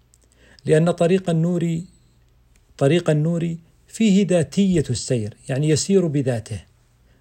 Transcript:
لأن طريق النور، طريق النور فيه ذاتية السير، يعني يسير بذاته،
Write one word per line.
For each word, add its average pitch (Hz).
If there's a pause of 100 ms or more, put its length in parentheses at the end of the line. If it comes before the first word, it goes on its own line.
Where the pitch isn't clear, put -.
(640)
لأن 156
طريق 175
النور، 165 (1000)
طريق 165
النور 165 (300)
فيه 202
ذاتية 175
السير، 113 (120)
يعني 143
يسير 175
بذاته، 123 (600)